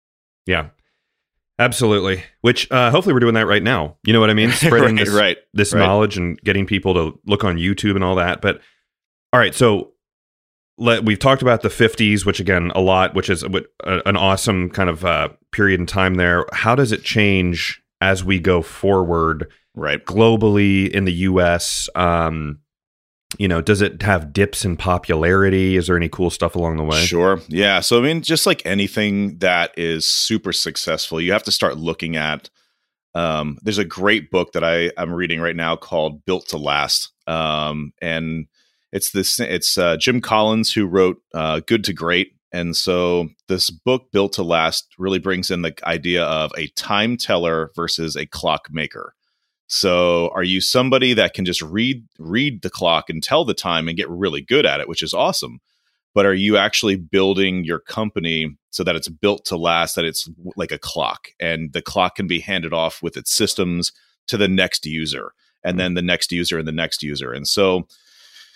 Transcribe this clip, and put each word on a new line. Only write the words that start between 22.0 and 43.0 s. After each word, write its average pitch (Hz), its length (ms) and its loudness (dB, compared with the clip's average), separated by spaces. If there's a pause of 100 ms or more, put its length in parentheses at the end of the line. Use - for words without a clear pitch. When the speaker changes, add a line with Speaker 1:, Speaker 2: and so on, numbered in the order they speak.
Speaker 1:
you 101 80 0
know, 85 140 0
does 98 200 2
it 90 220 -2
have 80 300 0
dips 101 320 0
in 87 120 -2
popularity? 92 960 2
Is 85 120 0
there 87 100 2
any 85 120 0
cool 87 200 -2
stuff - 260 -4
along 82 220 -2
the 78 60 -2
way? 78 200 0
Speaker 2:
Sure. 87 440 2
Yeah. 95 320 2
So, 120 200 2
I - 20 0
mean, 156 200 0
just 160 240 0
like 180 200 0
anything 101 760 -2
that 87 380 2
is 82 300 -2
super - 460 -2
successful, 80 680 -4
you 87 120 0
have 107 100 0
to 104 80 -4
start 78 260 0
looking 82 380 -6
at, 76 340 -6 (640)
um, 78 480 -4
there's 104 160 -2
a 98 60 0
great 95 440 0
book 90 240 -2
that 82 100 -2
I, 85 340 0
I'm 87 160 -6
reading 85 280 -4
right 85 140 -2
now 82 200 -2
called 78 500 -6
Built 90 240 -4
to 80 80 -6
Last. 71 540 -2 (140)
Um, 76 760 -4
and 80 460 -6 (440)
it's - 180 -4
this, - 300 -2
it's, 92 400 -2
uh, 87 180 2
Jim 123 240 0
Collins 110 500 0
who 104 140 0
wrote, 92 340 2 (140)
uh, 78 320 -2
Good 110 200 0
to 98 80 -4
Great. 85 400 -2 (180)
And 87 240 -6
so 87 540 0 (180)